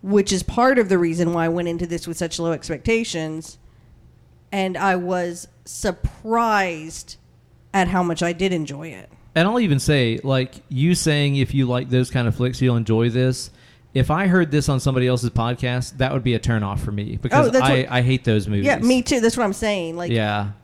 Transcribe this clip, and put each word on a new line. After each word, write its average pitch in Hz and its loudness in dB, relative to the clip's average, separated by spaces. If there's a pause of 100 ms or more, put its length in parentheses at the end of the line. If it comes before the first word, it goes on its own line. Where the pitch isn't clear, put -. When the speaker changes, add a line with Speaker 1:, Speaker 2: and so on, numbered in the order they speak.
Speaker 1:
which 196 2
is 180 0
part 247 2
of 214 2
the 185 2
reason 170 0
why 165 0
I - 0
went 170 -2
into 170 -4
this 170 -8
with 165 -8
such 165 -6
low 165 -2
expectations. 160 -4 (920)
And 190 -2
I 190 0
was 175 -4 (160)
surprised 196 -2 (580)
at 185 2
how 180 0
much 170 -2
I 170 -2
did 180 -2
enjoy 156 -6
it. 104 -18 (240)
Speaker 2:
And 165 4
I'll 240 2
even 156 2
say, 127 2
like, 131 0 (140)
you 147 2
saying 147 0
if 135 0
you 135 2
like 123 -2
those 127 2
kind 123 0
of 110 0
flicks, 123 -2
you'll 123 4
enjoy 113 2
this. 127 0 (420)
If 135 2
I 185 2
heard 175 4
this 147 2
on 135 2
somebody 127 2
else's 123 0
podcast, 123 -2
that 131 0
would 135 -2
be 120 2
a 113 0
turn 110 0
off 101 -4
for 104 -6
me 104 -6
because 262 2
Speaker 1:
Oh, - 2
that's 254 4
Speaker 2:
I, 135 4
Speaker 1:
what - -4
Speaker 2:
I 123 2
hate 127 2
those 107 2
movies. 101 0
Speaker 1:
Yeah, 285 2
me 254 2
too. 247 0
That's 226 2
what 247 0
I'm 196 0
saying. 190 -4
Like, 175 -4
Speaker 2:
Yeah. 104 -2 (140)